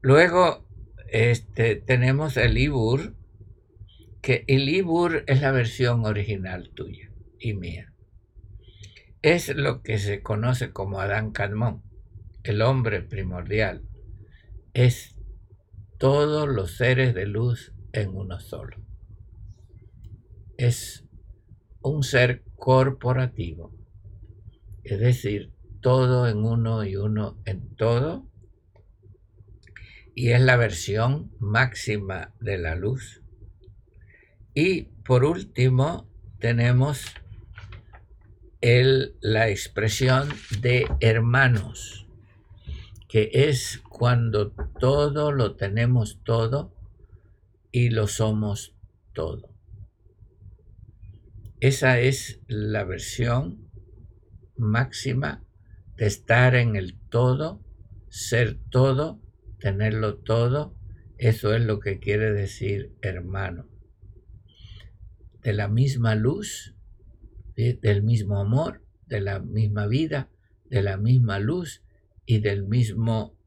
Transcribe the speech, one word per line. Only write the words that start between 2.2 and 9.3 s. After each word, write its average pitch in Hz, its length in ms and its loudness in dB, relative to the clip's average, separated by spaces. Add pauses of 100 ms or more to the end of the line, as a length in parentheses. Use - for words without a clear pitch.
el 117 220 4
IBUR, 127 560 0 (1040)
que 120 280 0
el 135 200 4
IBUR 170 600 0
es 135 120 6
la 135 120 2
versión 120 520 0
original 98 720 -4
tuya - 380 -14 (260)
y 110 160 -6
mía. 87 400 -10 (1300)
Es 165 320 2